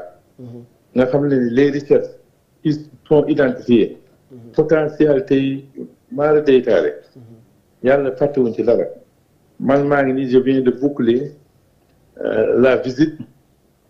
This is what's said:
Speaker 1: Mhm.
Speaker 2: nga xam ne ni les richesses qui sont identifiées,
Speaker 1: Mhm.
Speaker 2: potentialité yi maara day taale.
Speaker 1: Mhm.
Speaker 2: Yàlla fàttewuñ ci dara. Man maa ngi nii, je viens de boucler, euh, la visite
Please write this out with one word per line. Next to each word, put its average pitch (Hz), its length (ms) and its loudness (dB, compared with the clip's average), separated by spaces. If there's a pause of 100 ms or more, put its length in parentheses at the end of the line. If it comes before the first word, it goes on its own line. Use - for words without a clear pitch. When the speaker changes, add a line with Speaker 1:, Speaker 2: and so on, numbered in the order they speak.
(400)
Speaker 1:
Mhm. 123 220 -18 (340)
Speaker 2:
nga 123 100 2
xam 143 220 -2
ne 139 80 0
ni 120 160 0
les 139 200 2
richesses - 480 -2 (440)
qui 156 100 0 (340)
sont 147 200 2
identifiées, 123 680 0 (340)
Speaker 1:
Mhm. 117 220 -20
Speaker 2:
potentialité 151 840 0
yi 135 260 -6 (460)
maara 147 300 0
day 131 200 4
taale. 87 320 0 (220)
Speaker 1:
Mhm. 127 60 -20 (600)
Speaker 2:
Yàlla 135 280 0
fàttewuñ 127 420 -2
ci 110 100 -6
dara. 113 220 0 (720)
Man 139 280 0
maa 143 160 2
ngi 131 100 -2
nii, 135 160 -4
je 127 100 4
viens 131 220 0
de 123 100 2
boucler, 131 600 -2 (920)
euh, 110 380 0
la 127 160 4
visite 131 400 -2 (720)